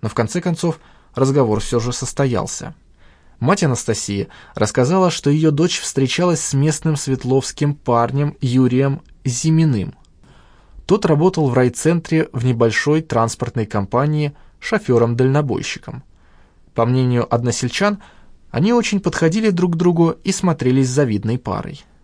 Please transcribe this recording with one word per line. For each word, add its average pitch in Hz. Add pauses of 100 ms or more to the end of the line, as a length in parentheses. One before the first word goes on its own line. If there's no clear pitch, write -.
Но -
в -
конце 117
концов 170 (360)
разговор 135
всё -
же 120
состоялся. - (640)
Мать 160
Анастасии 107 (260)
рассказала, 156
что -
её 156
дочь 156
встречалась 165
с -
местным 151
светловским 135
парнем 131
Юрием 131 (220)
Зиминым. 139 (880)
Тот -
работал 160
в 120
райцентре 156
в 117
небольшой 127
транспортной 117
компании 143 (260)
шофёром-дальнобойщиком. 127 (680)
По 117
мнению 127
односельчан, 123 (480)
они 190
очень 226
подходили 190
друг 175
к 165
другу 170
и 190
смотрелись 135
завидной 117
парой. - (200)